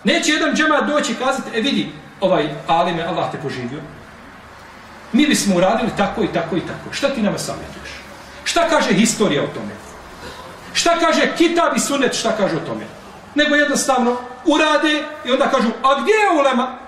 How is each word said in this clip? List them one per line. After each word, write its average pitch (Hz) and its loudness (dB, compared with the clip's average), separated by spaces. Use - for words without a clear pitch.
Neće 302 2
jedan 302 0
džemat 285 2
doći 294 0
i 208 -2
kazati: 247 -2
„E, 220 -2
vidi, 214 -2
ovaj, 170 2
alime, 170 2
Allah - -2
te - -8
poživio. 127 -6
Mi 302 6
bismo 202 2
uradili 202 2
tako 202 0
i 165 0
tako 170 -2
i 156 0
tako. - -10
Šta - 0
ti - -2
nama 180 0
savjetuješ? - -10
Šta 339 2
kaže 269 4
historija 165 2
o - -4
tome? 104 -10
Šta 339 2
kaže 311 2
kitab 339 4
i - 2
sunet, 262 0
šta - -2
kaže 165 0
o - -4
tome?” 110 -8
Nego 294 2
jednostavno 254 2
urade 302 2
i 247 -2
onda 277 2
kažu: 233 2
„A 269 4
gdje 370 2
je 392 4
ulema? 247 0